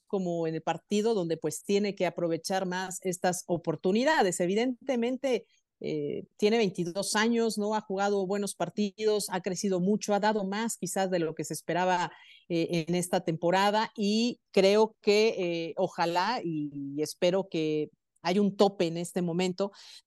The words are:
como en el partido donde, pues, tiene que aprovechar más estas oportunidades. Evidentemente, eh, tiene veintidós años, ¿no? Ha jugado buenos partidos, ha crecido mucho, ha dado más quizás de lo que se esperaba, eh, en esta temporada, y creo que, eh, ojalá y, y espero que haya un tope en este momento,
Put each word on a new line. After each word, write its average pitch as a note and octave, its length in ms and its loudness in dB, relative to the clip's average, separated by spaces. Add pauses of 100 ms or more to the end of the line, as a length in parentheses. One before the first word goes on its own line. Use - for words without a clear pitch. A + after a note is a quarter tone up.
como F3 400 -2
en D#3+ 80 -4
el D#3+ 80 -6
partido G#3 520 0
donde, E3+ 220 0
pues, D#3 280 -6
tiene G3+ 300 0
que F#3+ 120 0
aprovechar E3+ 600 -2
más F#3 380 -6
estas F3+ 420 -2
oportunidades. F#3+ 920 2
Evidentemente, A#3+ 1080 -2 (320)
eh, D3+ 460 -4 (140)
tiene G#3 180 4
veintidós F#3 600 -2
años, A3+ 420 2
¿no? G#3 160 -2
Ha G#3+ 80 -2
jugado G3 440 -2
buenos G3+ 280 -4
partidos, G#3 760 -2
ha F3+ 120 -4
crecido F#3+ 360 -2
mucho, G3+ 360 0
ha G3+ 60 2
dado G#3 240 2
más G#3 340 -4
quizás F#3+ 320 -2
de F#3 80 0
lo D#3+ 160 -2
que D#3 100 -6
se - 80 -8
esperaba, F3 600 -2 (360)
eh, E3 380 0
en F3 80 -2
esta F3 300 0
temporada, G3 720 2
y A3 420 0 (140)
creo G#3 500 6
que, G#3+ 340 4
eh, E3+ 400 -4
ojalá F3+ 680 0
y, D3+ 260 -4 (260)
y D3+ 60 -2
espero F3+ 480 0
que D#3 400 -2 (320)
haya F3+ 180 2
un G3+ 160 2
tope G3+ 300 4
en E3 120 -4
este F3 220 -4
momento, F3+ 520 -2 (340)